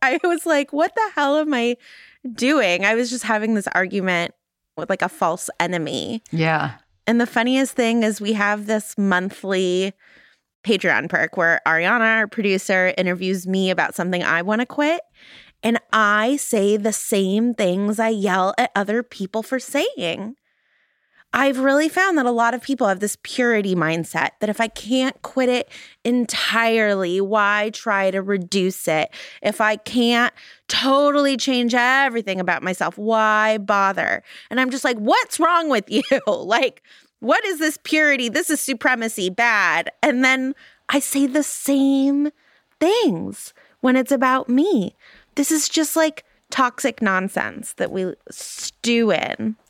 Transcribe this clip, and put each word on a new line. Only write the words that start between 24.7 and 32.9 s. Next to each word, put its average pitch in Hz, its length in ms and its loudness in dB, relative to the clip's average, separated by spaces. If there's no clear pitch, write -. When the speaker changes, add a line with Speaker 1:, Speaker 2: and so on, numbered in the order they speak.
Speaker 1:
quit 254 260 -2
it 247 200 0
entirely, 220 1160 0
why 208 520 0
try 196 380 0
to 190 120 -2
reduce 190 640 -2
it? 156 220 0
If 208 180 -2
I 214 160 2
can't 240 560 2
totally 277 720 2
change 240 400 0
everything 240 640 0
about 170 220 -2
myself, 180 360 -4